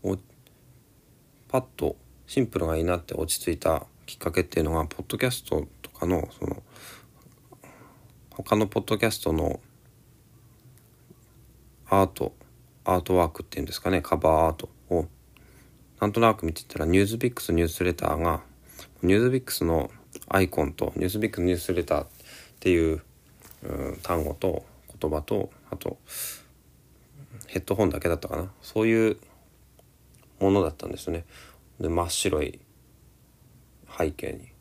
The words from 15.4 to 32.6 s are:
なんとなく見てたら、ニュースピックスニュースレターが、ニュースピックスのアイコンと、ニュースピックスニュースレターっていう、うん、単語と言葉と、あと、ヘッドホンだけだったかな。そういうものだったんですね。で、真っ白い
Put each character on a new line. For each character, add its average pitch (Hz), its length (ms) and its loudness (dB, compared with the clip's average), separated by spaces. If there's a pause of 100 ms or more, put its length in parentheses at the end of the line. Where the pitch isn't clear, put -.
な 104 60 2
ん 104 60 0
と 117 80 0
な 113 140 6
く 85 120 -6
見 82 60 -2
て - 120 -12
た - 140 -12
ら、 78 80 0
ニ 87 120 6
ュ 98 40 6
ー 101 40 4
ス 113 120 -4
ピ 123 100 0
ッ 123 60 -4
ク - 80 -10
ス - 100 -2
ニ 85 100 4
ュ 85 40 4
ー - 20 0
ス 85 160 -2
レ 87 100 2
タ - 120 -6
ー 76 120 0
が、 82 240 0 (600)
ニ 90 120 6
ュ 104 40 6
ー 123 100 4
ス 127 40 2
ピ 131 60 2
ッ 123 60 -4
ク - 80 -8
ス - 120 -2
の 82 260 2 (380)
ア 95 120 4
イ 90 80 4
コ 80 160 0
ン - 80 -2
と、 - 240 -4
ニ - 60 -2
ュ - 40 0
ー 90 40 0
ス 104 100 -4
ピ 110 60 0
ッ 104 40 0
ク - 100 -6
ス - 20 0
ニ 90 100 4
ュ 87 40 2
ー - 20 -4
ス 87 160 -4
レ 85 100 0
タ 80 120 0
ー 73 80 -2
っ - 20 -14 (540)
て 92 100 2
い 80 220 4
う、 80 100 -4 (600)
う 69 260 -6
ん、 - 120 -10
単 82 220 -2
語 76 100 -4
と 87 300 -4 (360)
言 78 100 -2
葉 76 100 -2
と、 95 300 -2 (200)
あ - 60 -8
と、 - 220 -8 (1500)
ヘ - 100 -4
ッ - 80 -6
ド 98 80 0
ホ 107 100 4
ン 85 60 4
だ 78 80 -4
け 85 100 -2
だ 85 60 2
っ 80 40 -4
た - 100 -8
か 73 80 -4
な。 92 140 -6 (120)
そ - 200 -2
う 113 40 4
い 113 240 4
う - 80 -4 (1200)
も 98 140 4
の 101 100 6
だ 80 60 2
っ 78 60 -8
た - 120 -12
ん - 60 -6
で - 40 -8
す - 140 -8
ね。 82 140 -4 (560)
で、 - 80 -2
真 85 160 0
っ 85 40 -6
白 78 340 0
い - 180 -8 (1400)